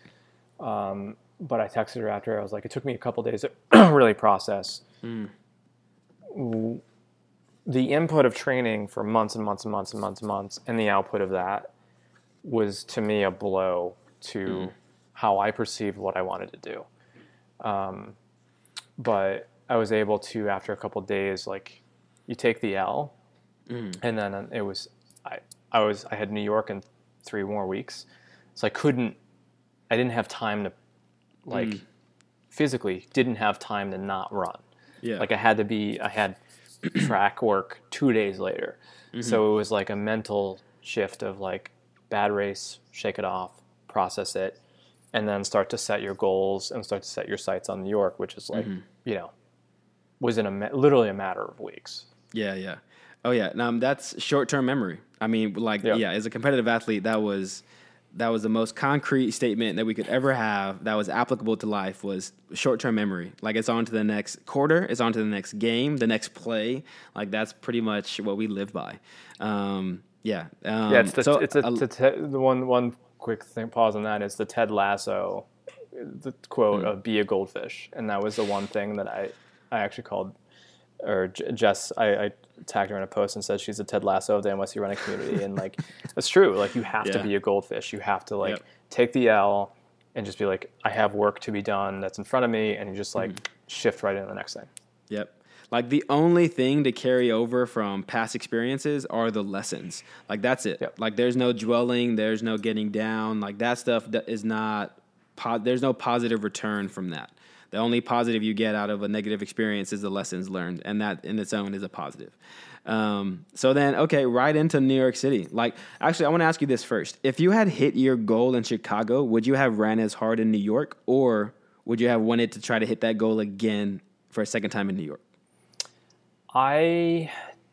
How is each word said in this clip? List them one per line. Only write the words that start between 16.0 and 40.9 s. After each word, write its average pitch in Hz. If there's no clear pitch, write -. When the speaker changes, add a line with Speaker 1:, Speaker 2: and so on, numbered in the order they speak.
Speaker 1:
I 92
wanted 92
to -
do. -
Um, 98
but 98
I 123
was 110
able 107
to, 107
after 98
a 98
couple 104
days, 98
like, -
you 120
take 117
the 98
L, 107
Speaker 2:
Mm. 113
Speaker 1:
and 117
then 101
it 117
was, 95
I, -
I 117
was, 107
I -
had 104
New 107
York 107
and 98
three 104
more 101
weeks, -
so -
I -
couldn't, 123
I 113
didn't 123
have 117
time 104
to, 90
like, 110
Speaker 2:
Mm. 101
Speaker 1:
physically 113
didn't 123
have 104
time 101
to 95
not 95
run. 95
Speaker 2:
Yeah. 113
Speaker 1:
Like, 104
I 110
had 110
to 107
be, 104
I 113
had 101
<clears throat> -
track 101
work 101
two 135
days 101
later. -
Speaker 2:
Mm-hmm. 120
Speaker 1:
So 110
it -
was, 104
like, 101
a 104
mental 104
shift -